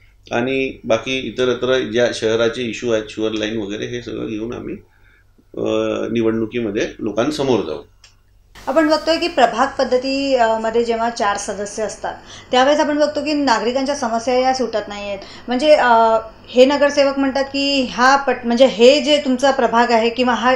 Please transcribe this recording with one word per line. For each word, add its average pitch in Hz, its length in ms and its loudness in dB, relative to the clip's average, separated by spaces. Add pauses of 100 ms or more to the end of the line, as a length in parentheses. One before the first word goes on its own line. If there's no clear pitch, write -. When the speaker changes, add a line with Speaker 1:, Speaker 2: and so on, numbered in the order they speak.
(320)
Speaker 1:
आणि 131 520 -2
बाकी 117 340 -2
इतरत्र 123 600 0
ज्या 120 360 0
शहराचे 113 480 0
इश्यू 117 300 -6
आहेत, 110 180 -2
शुअर 110 220 -4
लाईन 107 240 -4
वगैरे, 107 300 -6
हे 120 160 -8
सगळं 117 240 -10
घेऊन 113 260 -8
आम्ही, 104 220 -10 (800)
अ, 117 80 -4 (480)
निवडणुकीमध्ये 113 760 -2 (100)
लोकांसमोर 120 640 0
जाऊ. 76 220 -8 (840)
Speaker 2:
आपण 302 220 2
बघतोय 311 300 0
की 339 100 -2
प्रभाग 240 380 2 (120)
पद्धती, 269 560 0
अ, 226 240 2
मध्ये 226 260 0
जेव्हा 233 260 -2
चार 208 260 -2
सदस्य 202 460 -8
असतात, 202 320 -8 (360)
त्यावेळेस 277 300 4
आपण 294 180 0
बघतो 294 260 0
की 302 80 -2
नागरिकांच्या 262 640 0
समस्या 247 440 -2
या 254 160 0
सुटत 220 340 -4
नाहीयेत. 202 300 -10 (300)
म्हणजे, 277 260 2
अ, 247 160 4 (580)
हे 254 160 6
नगरसेवक 277 540 2
म्हणतात 269 260 -2
की 277 400 -2
हा 240 320 2
पट-, 269 280 -2
म्हणजे 233 220 6
हे 240 340 6
जे 285 240 2
तुमचा 262 260 2
प्रभाग 233 400 2
आहे 226 200 2
किंवा 247 240 0
हा, 233 220 2